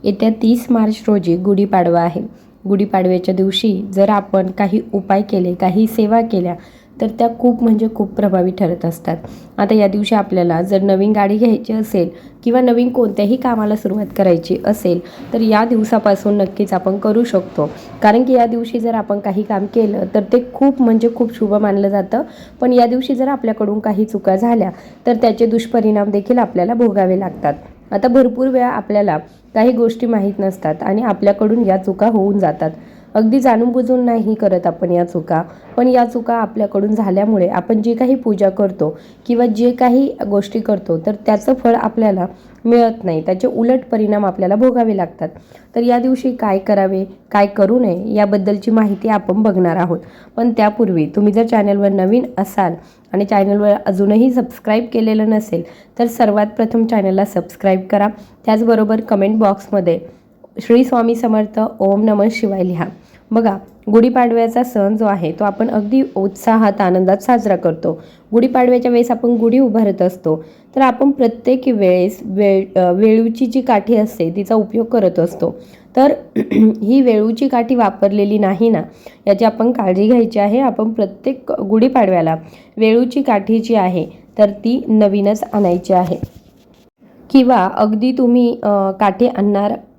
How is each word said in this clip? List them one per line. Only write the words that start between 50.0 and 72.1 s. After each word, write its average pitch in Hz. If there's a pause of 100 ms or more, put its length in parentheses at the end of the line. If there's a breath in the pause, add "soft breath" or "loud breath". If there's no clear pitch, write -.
पण 233
त्यापूर्वी 208
तुम्ही 208
जर 226
चॅनलवर 202
नवीन 196 (140)
असाल 190 (380 loud breath)
आणि 196
चॅनलवर 202 (140)
अजूनही 208
सबस्क्राईब 233
केलेलं 220
नसेल, 214 (360 loud breath)
तर 233
सर्वात 214
प्रथम 220
चॅनलला 196
सबस्क्राईब 185 (100)
करा. 202 (400 loud breath)
त्याचबरोबर 220
कमेंट 214
बॉक्समध्ये 196 (600 loud breath)
"श्री 240
स्वामी 233
समर्थ, 220 (180)
ओम 196
नमः 208
शिवाय" 196
लिहा. 175 (460 soft breath)
बघा, 220 (340)
गुढीपाडव्याचा 233
सण 214
जो 220
आहे, 175
तो 185
आपण 214
अगदी 220 (120)
उत्साहात, 208
आनंदात 185
साजरा 214
करतो. 160 (300 loud breath)
गुढीपाडव्याच्या 247
वेळेस 240
आपण 240
गुढी 233
उभारत 214
असतो, 170 (320 loud breath)
तर 262
आपण 269
प्रत्येक 254
वेळेस 185